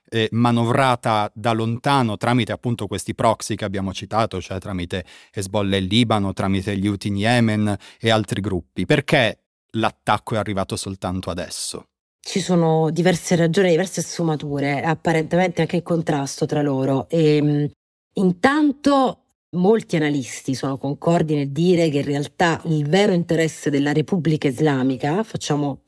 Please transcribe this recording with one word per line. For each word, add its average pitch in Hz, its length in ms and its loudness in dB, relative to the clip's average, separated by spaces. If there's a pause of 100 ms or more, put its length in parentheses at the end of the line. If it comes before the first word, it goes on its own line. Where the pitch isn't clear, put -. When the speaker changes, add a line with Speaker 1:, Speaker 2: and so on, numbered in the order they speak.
Speaker 1:
eh, 113 220 0
manovrata 117 1040 2
da 113 200 -2
lontano 113 640 0
tramite 117 340 0
appunto 107 360 -4
questi 98 280 -6
proxy 113 400 0
che 104 80 -6
abbiamo 95 300 -4
citato, 104 480 -4
cioè 95 180 -8
tramite 92 460 -6 (260)
Hezbollah 98 460 -2
in 95 100 -2
Libano, 107 460 2
tramite 98 440 -2
gli 98 100 -2
Houthi 101 200 -4
in 101 80 -2
Yemen 107 600 2 (240)
e 113 100 0
altri 110 320 2
gruppi? 92 440 -4
Perché 139 520 2 (340)
l'attacco 110 640 -2
è - 20 0
arrivato 98 380 -4
soltanto 95 540 -6
adesso? - 560 -10 (340)
Speaker 2:
Ci - 200 -6
sono 160 520 2
diverse 170 440 2
ragioni, 170 340 2
diverse 170 320 0
sfumature, 143 800 -4
apparentemente 165 800 0
anche 165 160 -2
in 165 60 -2
contrasto 156 600 -2
tra 147 160 -2
loro. 135 480 0
Ehm, 151 600 2 (460)
intanto 269 1000 2 (340)
molti 185 440 2
analisti 147 580 -2
sono 135 240 -4
concordi 156 580 0
nel 139 160 -2
dire 170 380 2
che 143 80 0
in 139 80 0
realtà 147 600 -2
il 151 220 0
vero 196 240 4
interesse 160 580 0
della 143 220 2
Repubblica 151 560 0
Islamica, 139 760 0
facciamo 147 640 -4